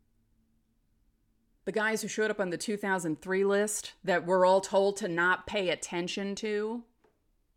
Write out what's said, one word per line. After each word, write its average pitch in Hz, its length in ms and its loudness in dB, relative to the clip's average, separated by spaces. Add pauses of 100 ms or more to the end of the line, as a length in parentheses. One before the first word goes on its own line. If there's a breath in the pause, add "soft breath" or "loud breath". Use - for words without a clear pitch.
(1700)
the 190 60 -4
guys 214 280 0
who 208 80 -6
showed 214 220 0
up 214 100 -4
on 185 80 0
the 170 80 -4
two 208 220 -4
thousand 180 420 -2
three 190 240 0
list 202 480 0 (100)
that 175 220 0
we're 185 220 4
all 190 160 6
told 196 340 2
to 208 120 -6
not 175 380 0
pay 202 220 -2
attention 180 680 -4
to, 214 480 -6 (720)